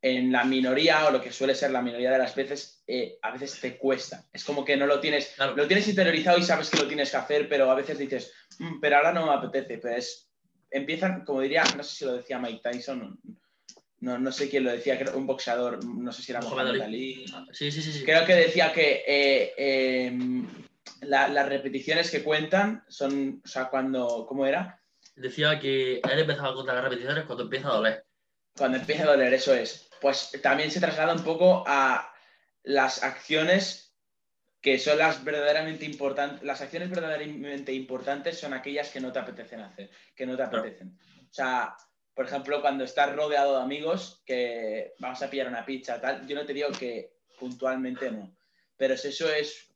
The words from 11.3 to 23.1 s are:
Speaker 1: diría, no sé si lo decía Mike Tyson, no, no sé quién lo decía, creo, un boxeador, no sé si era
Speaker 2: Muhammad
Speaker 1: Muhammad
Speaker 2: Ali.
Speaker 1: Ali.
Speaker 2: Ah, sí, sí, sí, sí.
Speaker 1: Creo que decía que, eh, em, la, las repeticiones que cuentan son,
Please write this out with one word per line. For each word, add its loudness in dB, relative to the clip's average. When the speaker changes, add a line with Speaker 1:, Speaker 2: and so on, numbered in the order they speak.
Speaker 1:
diría, 2
no -10
sé -12
si -10
lo -2
decía -8
Mike -8
Tyson, -6
no, -4
no -2
sé -4
quién 2
lo 0
decía, 0
creo, -4
un -4
boxeador, -2
no -8
sé -14
si -10
era -4
Speaker 2:
Muhammad -4
Speaker 1:
Muhammad 0
Speaker 2:
Ali. -6
Speaker 1:
Ali. -14
Speaker 2:
Ah, -16
sí, -4
sí, -6
sí, -6
sí. -6
Speaker 1:
Creo 6
que 8
decía 6
que, 4
eh, 4
em, 0
la, 2
las 2
repeticiones -2
que -2
cuentan 2
son, -2